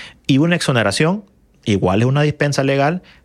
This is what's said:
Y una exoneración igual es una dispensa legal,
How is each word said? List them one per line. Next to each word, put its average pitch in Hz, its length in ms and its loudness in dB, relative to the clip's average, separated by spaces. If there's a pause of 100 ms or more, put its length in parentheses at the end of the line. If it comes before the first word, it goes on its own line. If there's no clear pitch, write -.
(260)
Y 139 100 2
una 170 180 2
exoneración 156 680 0 (400)
igual 98 380 0
es 120 40 2
una 139 140 0
dispensa 147 420 -2
legal, 139 380 0 (240)